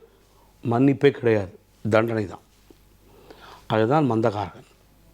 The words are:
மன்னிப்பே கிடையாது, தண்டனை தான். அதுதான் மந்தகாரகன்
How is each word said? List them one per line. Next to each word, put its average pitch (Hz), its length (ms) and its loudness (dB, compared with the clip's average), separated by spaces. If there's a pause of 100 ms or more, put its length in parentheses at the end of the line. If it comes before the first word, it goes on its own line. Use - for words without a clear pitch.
(720)
மன்னிப்பே 135 400 2
கிடையாது, 107 480 -2 (320)
தண்டனை 110 360 0
தான். 85 120 -16 (1300)
அதுதான் 120 460 0
மந்தகாரகன் 104 540 -4 (480)